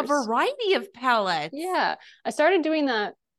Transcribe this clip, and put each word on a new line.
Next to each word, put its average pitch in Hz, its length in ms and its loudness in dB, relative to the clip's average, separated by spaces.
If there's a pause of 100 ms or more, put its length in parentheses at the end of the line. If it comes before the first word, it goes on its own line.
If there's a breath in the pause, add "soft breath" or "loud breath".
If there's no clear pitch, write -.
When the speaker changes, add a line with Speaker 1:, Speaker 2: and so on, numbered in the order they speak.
Speaker 1:
flavors. 285 200 0
Speaker 2:
variety 381 480 0
of 269 180 -4
pellets. 190 600 0
Speaker 1:
Yeah, 330 420 -2 (280 loud breath)
I - 60 -6
started 320 320 4
doing 311 240 0
that 220 300 -2 (240)